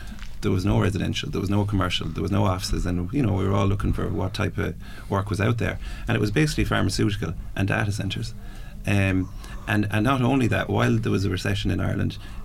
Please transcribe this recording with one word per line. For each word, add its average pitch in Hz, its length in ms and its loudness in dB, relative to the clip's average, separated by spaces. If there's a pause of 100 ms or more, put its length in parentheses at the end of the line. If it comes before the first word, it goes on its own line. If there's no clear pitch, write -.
(420)
there 104 100 0
was 95 120 2
no 107 160 2
residential, 101 520 0
there 87 100 -2
was - 80 -2
no 101 160 2
commercial, 92 440 0
there 80 120 -4
was 92 80 -2
no 101 160 2
offices, 90 400 0
and, 87 260 -2
you 139 120 2
know, 113 100 2
we 95 140 2
were 98 80 2
all 98 100 4
looking 101 260 2
for 95 180 0
what 92 260 -2
type 95 240 -2
of 87 160 -2 (340)
work 98 220 0
was 87 100 0
out 117 160 2
there, 90 220 -2 (280)
and 113 80 2
it 107 40 0
was 107 100 2
basically 147 340 2
pharmaceutical 101 680 2 (220)
and 98 120 2
data 107 240 2
centres. 98 440 -4 (500)
Um, 95 440 2 (380)
and, 104 240 2
and 107 120 2
not 131 180 2
only 127 260 4
that, 92 220 0
while 117 280 4
there 110 140 0
was 101 140 2
a 98 60 0
recession 101 400 0
in 92 80 0
Ireland, 98 380 0 (280)